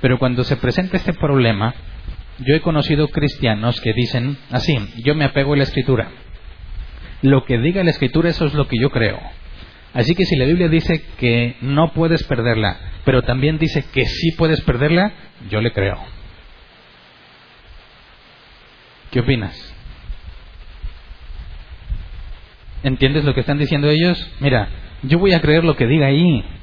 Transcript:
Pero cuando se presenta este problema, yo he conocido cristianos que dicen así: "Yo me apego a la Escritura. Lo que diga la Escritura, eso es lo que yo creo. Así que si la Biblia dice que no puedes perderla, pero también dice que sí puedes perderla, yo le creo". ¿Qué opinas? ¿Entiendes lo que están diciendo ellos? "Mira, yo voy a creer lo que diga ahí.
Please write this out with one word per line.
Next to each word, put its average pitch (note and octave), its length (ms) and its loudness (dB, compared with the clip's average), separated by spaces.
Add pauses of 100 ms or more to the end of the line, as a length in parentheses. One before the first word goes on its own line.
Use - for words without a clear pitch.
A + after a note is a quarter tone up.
Pero B2+ 180 2
cuando B2+ 260 0
se C3+ 120 0
presenta F3+ 400 -2
este F3 160 -2
problema, A#2+ 640 2 (640)
yo C3 160 2
he D#3+ 60 2
conocido D3+ 480 2
cristianos A#2+ 720 0
que A2+ 120 0
dicen B2 460 -2 (120)
así: C3+ 260 0 (280)
"Yo C#3+ 100 4
me D#3 100 0
apego C#3+ 300 2
a - 20 4
la C#3 80 4
Escritura. B2+ 440 0 (1120)
Lo C3+ 220 4
que B2 140 2
diga F3 260 2
la E3+ 60 4
Escritura, D#3+ 400 2
eso D#3+ 160 0
es C#3+ 80 -2
lo D3 120 2
que A#2 140 0
yo C#3 100 2
creo. A2 300 0 (720)
Así B2+ 220 2
que F#3 100 2
si E3+ 120 0
la B2+ 100 2
Biblia E3+ 220 4
dice D#3+ 360 2 (140)
que A#2+ 420 2
no C#3+ 320 2
puedes E3 320 2
perderla, A2+ 540 0 (260)
pero B2+ 180 4
también C3 360 0
dice D#3 340 0
que B2+ 140 2
sí - 260 0
puedes D#3+ 300 2
perderla, D#3+ 500 2 (380)
yo G#2+ 100 0
le A2+ 120 0
creo". G2 260 -2 (3000)
¿Qué B2+ 100 0
opinas? A#2 540 -2 (3000)
¿Entiendes C3+ 420 2
lo C#3 100 2
que C#3 60 0
están C#3+ 180 -2
diciendo D3 320 2
ellos? E3+ 280 2 (220)
"Mira, B2+ 280 2 (340)
yo C#3 160 4
voy F#3+ 140 4
a E3+ 80 4
creer D#3 240 4
lo D#3+ 120 2
que B2+ 100 2
diga C#3+ 200 4
ahí. D3 380 4 (180)